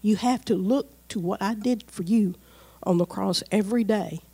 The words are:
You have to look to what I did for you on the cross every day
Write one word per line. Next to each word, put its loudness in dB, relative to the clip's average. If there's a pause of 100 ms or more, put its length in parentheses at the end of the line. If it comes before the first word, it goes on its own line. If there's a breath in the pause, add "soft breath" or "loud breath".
You 4
have 0
to 2
look 0 (180)
to -6
what -4
I 0
did -2
for -8
you 2 (480 loud breath)
on 2
the 2
cross -2 (100)
every 2
day -2 (120)